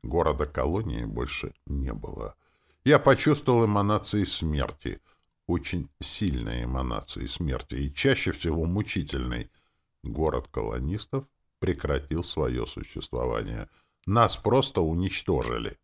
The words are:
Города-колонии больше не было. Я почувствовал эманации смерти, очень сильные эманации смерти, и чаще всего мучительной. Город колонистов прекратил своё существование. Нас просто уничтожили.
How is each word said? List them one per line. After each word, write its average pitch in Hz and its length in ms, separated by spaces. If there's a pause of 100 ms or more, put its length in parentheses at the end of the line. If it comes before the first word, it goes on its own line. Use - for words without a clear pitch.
Города-колонии 73 1040
больше 58 480 (140)
не 67 260
было. 52 420 (480)
Я 143 140
почувствовал 127 680
эманации 104 580
смерти, 73 760 (460)
очень - 440 (100)
сильные 60 640
эманации 62 640
смерти, 67 480
и 71 180
чаще - 380
всего 80 340
мучительной. 71 840 (520)
Город 73 440
колонистов 65 760 (340)
прекратил 78 640
своё 62 420
существование. 57 1040 (380)
Нас 113 280
просто 113 460
уничтожили. 78 1040